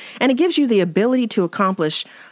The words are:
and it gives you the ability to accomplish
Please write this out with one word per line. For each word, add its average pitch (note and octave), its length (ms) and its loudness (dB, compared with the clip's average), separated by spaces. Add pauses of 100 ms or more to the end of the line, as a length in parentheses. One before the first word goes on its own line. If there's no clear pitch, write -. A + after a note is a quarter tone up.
(200)
and C4 120 2
it B3 40 2
gives E4 220 0
you C#4+ 80 2
the A3+ 140 4
ability A3 480 0
to G3 160 0
accomplish F3 600 -2 (280)